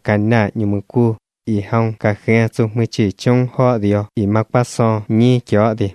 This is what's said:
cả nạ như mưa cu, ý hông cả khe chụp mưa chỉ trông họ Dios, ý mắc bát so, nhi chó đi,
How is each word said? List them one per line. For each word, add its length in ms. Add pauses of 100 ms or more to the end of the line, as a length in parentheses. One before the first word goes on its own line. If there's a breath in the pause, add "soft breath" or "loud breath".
cả 140
nạ 360
như 120
mưa 220
cu, 280 (300)
ý 160
hông 380
cả 140
khe 340
chụp 260
mưa 180
chỉ 200
trông 420
họ 260
Dios, 340
ý 120
mắc 260
bát 160
so, 400
nhi 380
chó 280
đi, 220